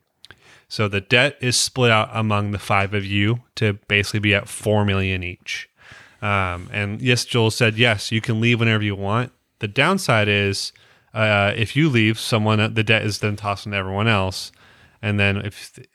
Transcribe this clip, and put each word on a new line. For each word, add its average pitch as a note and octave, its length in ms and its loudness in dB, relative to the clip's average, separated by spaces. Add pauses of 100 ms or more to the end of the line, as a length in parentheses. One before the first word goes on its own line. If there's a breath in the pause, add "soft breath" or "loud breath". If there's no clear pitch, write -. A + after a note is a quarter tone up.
(680 loud breath)
So G#2+ 200 -2
the G2 140 -2
debt C3 380 2
is B2 160 0
split B2 340 2
out G#2+ 220 4
among G#2 400 0
the G2+ 60 -2
five G2 360 -2
of G2+ 100 -2
you G2+ 380 0 (140)
to G#2+ 180 0 (140)
basically G2+ 320 0
be G#2 140 2
at G2+ 140 -2
four G#2 380 0
million F#2+ 360 -2
each. - 460 -10 (540 loud breath)
Um, F#2 500 -2
and G#2 300 -4
yes, B2 240 0
Joel A2+ 240 2
said, A2 260 0
"Yes, A2+ 360 2
you A2+ 100 0
can A2 180 -2
leave A#2 200 2
whenever A2 240 2
you G2+ 100 -2
want." G2+ 380 -4 (260)
The G#2+ 100 -6
downside C3 600 2
is, G2+ 440 0 (420 soft breath)
uh, G#2 420 2
if A2+ 200 -4
you D#3 140 4
leave, A2 280 2
someone, G#2+ 560 0
the A2 100 2
debt A2 180 2
is G#2 180 -4
then G#2 160 -2
tossed G2+ 300 -6
on G#2 80 -8
everyone G2 340 -2
else. F#2+ 420 0 (540 soft breath)
And G#2 140 0
then G2+ 200 2
if, - 400 -12 (160)